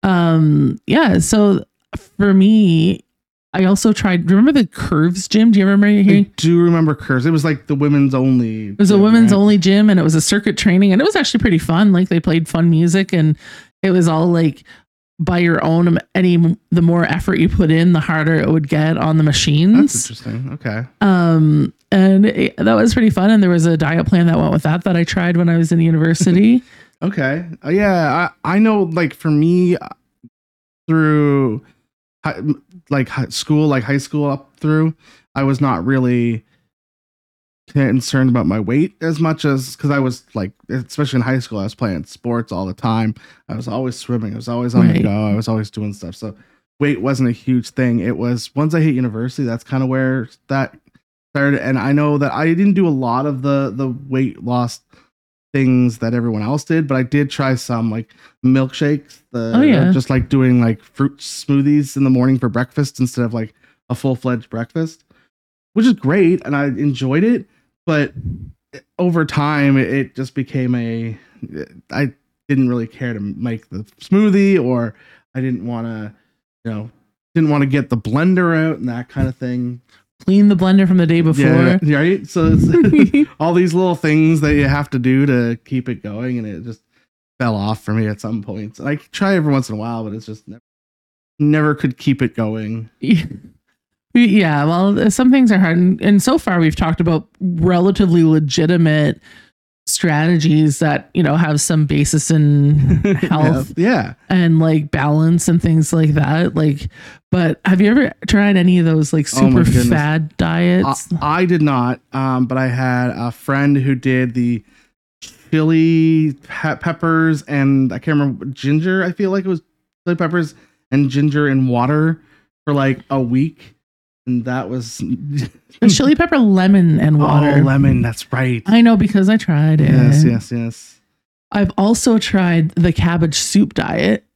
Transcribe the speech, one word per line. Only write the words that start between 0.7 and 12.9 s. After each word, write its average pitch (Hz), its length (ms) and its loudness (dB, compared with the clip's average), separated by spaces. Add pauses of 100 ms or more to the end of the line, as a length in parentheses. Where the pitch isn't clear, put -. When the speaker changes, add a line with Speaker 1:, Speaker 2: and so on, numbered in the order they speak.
Speaker 1:
yeah, 202 320 2
so 202 460 2 (540)
for 202 140 2
me, 190 680 4 (560)
I 190 100 2
also 202 260 2
tried, 180 360 -2
remember 208 220 4
the 277 160 2
Curves 175 640 -2
gym? 220 240 4
Do 202 80 4
you 190 40 4
remember 202 220 4
hearing? 202 400 4
Speaker 2:
I - 100 -20
do 170 240 2
remember 165 360 2
Curves. 127 280 -2
It 160 60 2
was, 156 140 0
like, 156 240 -4
the 147 80 -2
women's 139 360 2
only 120 580 0
Speaker 1:
It 101 100 -14
was 196 100 4
a 208 40 0
Speaker 2:
gym, 196 80 4
Speaker 1:
women's 220 280 4
Speaker 2:
right? 196 80 4
Speaker 1:
only 208 200 4
gym, 196 300 4
and 190 120 4
it - 20 0
was 160 140 2
a 156 40 2
circuit 208 380 -2
training, 190 340 4
and 185 80 2
it 294 40 2
was 415 100 0
actually 285 240 -2
pretty 190 200 2
fun. 190 340 2
Like, 185 160 2
they 170 100 0
played 165 300 -2
fun 170 200 0
music, 170 440 0